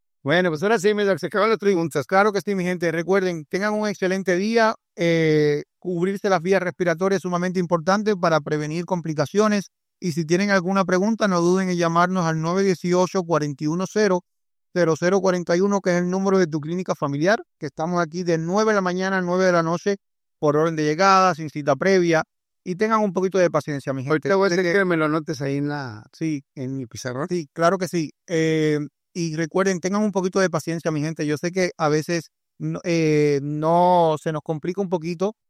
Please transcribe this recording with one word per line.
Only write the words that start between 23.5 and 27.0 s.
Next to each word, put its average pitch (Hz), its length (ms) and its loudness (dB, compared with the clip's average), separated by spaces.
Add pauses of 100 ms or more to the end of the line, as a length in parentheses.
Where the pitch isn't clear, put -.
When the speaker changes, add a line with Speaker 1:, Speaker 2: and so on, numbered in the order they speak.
Speaker 2:
mi 131 100 -4
gente. 135 80 -4
Speaker 1:
Ahorita 156 240 2
voy 196 120 4
a - 20 4
Speaker 2:
Sé 170 60 0
Speaker 1:
hacer 175 180 2
Speaker 2:
que 202 80 4
Speaker 1:
que 190 40 2
me 175 120 2
lo 156 80 2
anotes 151 360 -2
ahí 139 180 -2
en 143 100 -2
la, 131 440 -10
Speaker 2:
Sí. 156 300 -6 (140)
Speaker 1:
en 135 200 -8
mi 131 100 -8
pizarrón. 127 420 -8